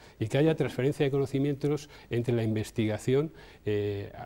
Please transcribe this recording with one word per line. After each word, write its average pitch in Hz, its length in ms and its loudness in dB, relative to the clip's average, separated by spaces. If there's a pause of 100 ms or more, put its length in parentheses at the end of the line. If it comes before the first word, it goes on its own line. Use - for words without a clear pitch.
(180)
y 113 80 -2
que 135 120 0
haya 156 180 4
transferencia 139 480 0
de 135 80 0
conocimientos 139 760 0 (220)
entre 120 240 0
la 117 80 2
investigación, 110 880 0 (340)
eh, 104 460 -2 (160)